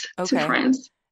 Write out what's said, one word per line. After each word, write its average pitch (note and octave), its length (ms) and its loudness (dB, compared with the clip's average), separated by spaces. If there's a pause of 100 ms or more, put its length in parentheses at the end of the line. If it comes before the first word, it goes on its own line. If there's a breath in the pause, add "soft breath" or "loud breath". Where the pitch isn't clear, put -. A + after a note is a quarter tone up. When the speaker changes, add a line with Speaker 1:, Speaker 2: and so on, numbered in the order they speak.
(160)
Speaker 1:
to F3+ 60 -4
Speaker 2:
Okay. F3+ 220 0
Speaker 1:
France. - 460 0 (220)